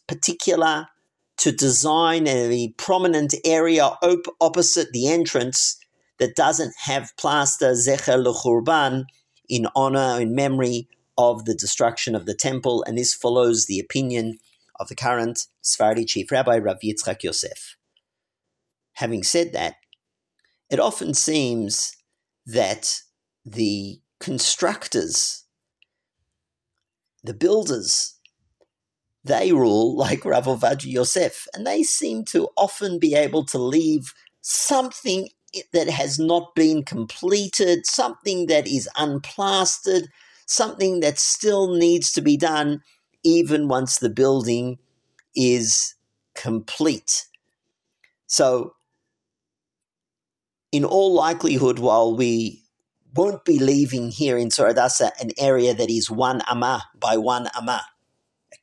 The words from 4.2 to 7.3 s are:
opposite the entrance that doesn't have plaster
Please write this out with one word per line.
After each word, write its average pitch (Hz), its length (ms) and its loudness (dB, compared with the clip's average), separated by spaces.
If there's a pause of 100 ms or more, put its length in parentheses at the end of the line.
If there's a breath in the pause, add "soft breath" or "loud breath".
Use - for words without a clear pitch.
opposite 165 540 2
the 123 140 -2
entrance 147 720 0 (420 soft breath)
that 123 160 0
doesn't 156 460 0
have 135 360 -4
plaster 143 540 0